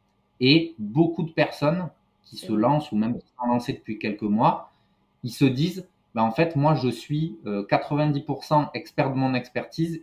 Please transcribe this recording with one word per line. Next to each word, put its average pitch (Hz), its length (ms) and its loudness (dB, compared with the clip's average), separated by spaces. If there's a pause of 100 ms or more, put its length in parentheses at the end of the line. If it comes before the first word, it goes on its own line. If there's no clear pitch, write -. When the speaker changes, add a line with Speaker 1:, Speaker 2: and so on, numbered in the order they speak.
(400)
Speaker 1:
Et 151 400 4
beaucoup 151 440 2
de 160 80 -6
personnes 160 580 0 (340)
qui - 140 -20
Speaker 2:
C'est - 100 -14
Speaker 1:
se 107 60 -4
Speaker 2:
vrai. 107 80 2
Speaker 1:
lancent 147 300 2
ou 107 60 -2
même 113 220 0
qui - 80 -20 (120)
sont - 60 -4
lancées 120 280 -2
depuis - 260 -10
quelques 107 240 -6
mois, 110 480 2 (520)
ils 120 80 -6
se - 140 2
disent, 156 420 -2 (280)
bah, 113 80 2
en 113 80 0
fait, 165 240 0
moi, 143 180 4
je 127 160 0
suis, 151 560 -4
euh, 101 200 -4
quatre-vingt-dix 147 560 0
pour - 220 -6
cent 147 300 2
expert 131 380 -2
de 127 40 -4
mon 131 200 0
expertise 156 680 -4